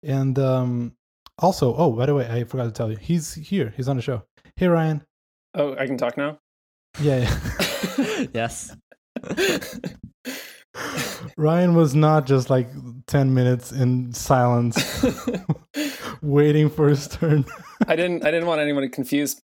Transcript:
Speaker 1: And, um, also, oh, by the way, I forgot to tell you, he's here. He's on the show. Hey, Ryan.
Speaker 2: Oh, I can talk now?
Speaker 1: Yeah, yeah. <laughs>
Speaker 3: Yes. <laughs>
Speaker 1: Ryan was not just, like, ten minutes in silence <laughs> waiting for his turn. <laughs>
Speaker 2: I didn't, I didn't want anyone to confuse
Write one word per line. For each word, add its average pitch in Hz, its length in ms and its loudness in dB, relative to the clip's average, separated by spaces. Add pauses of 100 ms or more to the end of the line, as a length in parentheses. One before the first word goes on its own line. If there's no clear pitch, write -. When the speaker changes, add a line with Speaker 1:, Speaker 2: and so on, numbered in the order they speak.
Speaker 1:
And, 135 360 0
um, 127 560 0 (440)
also, 156 380 2
oh, 156 160 2
by 117 140 0
the 147 80 2
way, 131 120 0
I 117 180 -2
forgot 127 200 -6
to 113 80 -4
tell 110 180 -4
you, 110 60 -6
he's 160 380 -4
here. 156 420 -4
He's 131 140 -4
on 139 60 0
the 117 60 -2
show. 120 200 -4 (340)
Hey, 185 120 2
Ryan. 156 360 2 (480)
Speaker 2:
Oh, 143 240 -2
I 135 100 -4
can 123 120 -4
talk 120 180 -2
now? 147 220 -4 (600)
Speaker 1:
Yeah, 143 200 2
yeah. 208 1080 -2
<laughs> - 40 -18
Speaker 3:
Yes. - 480 -6
<laughs> - 60 -20 (2500)
Speaker 1:
Ryan 170 360 4
was 160 200 4
not 151 320 6
just, 131 220 2
like, 127 200 2 (380)
ten 135 260 4
minutes 127 400 2
in 127 400 0
silence 120 920 2 (600)
<laughs> - 580 -8
waiting 151 480 4
for 151 180 2
his 143 200 0
turn. 151 360 2 (220)
<laughs> - 200 -4
Speaker 2:
I 160 100 0
didn't, 175 280 -2
I 151 60 4
didn't 165 160 0
want 160 140 0
anyone 147 220 0
to 131 60 -4
confuse 143 520 -4 (140)